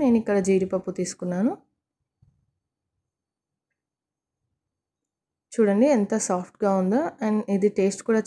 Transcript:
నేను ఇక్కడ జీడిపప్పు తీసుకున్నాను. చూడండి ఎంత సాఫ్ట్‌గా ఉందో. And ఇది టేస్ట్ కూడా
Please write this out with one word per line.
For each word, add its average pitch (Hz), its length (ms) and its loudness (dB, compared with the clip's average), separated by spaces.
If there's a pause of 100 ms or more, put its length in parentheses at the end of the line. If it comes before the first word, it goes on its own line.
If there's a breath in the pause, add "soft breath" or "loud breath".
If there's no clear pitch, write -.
నేను 247 160 4
ఇక్కడ 214 200 0 (100)
జీడిపప్పు 190 520 0
తీసుకున్నాను. 180 520 -4 (4000)
చూడండి 214 420 4
ఎంత 208 180 0 (140)
సాఫ్ట్‌గా 190 440 -2 (100)
ఉందో. 196 180 0 (220)
And 214 180 -2 (160)
ఇది 202 140 2
టేస్ట్ 196 400 -2
కూడా 220 180 2